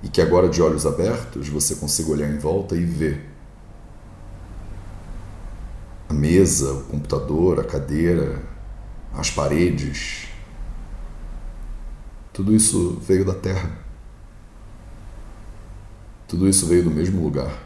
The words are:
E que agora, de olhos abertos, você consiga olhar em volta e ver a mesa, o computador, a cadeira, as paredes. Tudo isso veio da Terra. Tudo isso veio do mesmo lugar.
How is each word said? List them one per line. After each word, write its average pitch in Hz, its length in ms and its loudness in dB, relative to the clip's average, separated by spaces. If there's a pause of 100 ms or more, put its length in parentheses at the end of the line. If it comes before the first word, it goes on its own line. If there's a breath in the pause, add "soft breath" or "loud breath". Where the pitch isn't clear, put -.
E - 60 -6
que - 120 2
agora, 87 280 6
de 76 120 2
olhos 78 240 4
abertos, 78 640 0
você 73 280 0
consiga 78 360 0
olhar 73 180 2
em 73 80 0
volta 85 380 0
e 87 80 2
ver 76 420 0 (2750)
a 78 40 0
mesa, 76 600 6
o 67 100 -4
computador, 73 800 2
a - 20 0
cadeira, 73 800 0 (720)
as 69 180 -2
paredes. 71 960 0 (2000)
Tudo 98 200 4
isso 90 540 4
veio 95 160 6
da 95 100 2
Terra. 92 380 -2 (2500)
Tudo 90 220 4
isso 90 160 4
veio 87 180 8
do 82 80 4
mesmo 85 320 2
lugar. 71 420 -2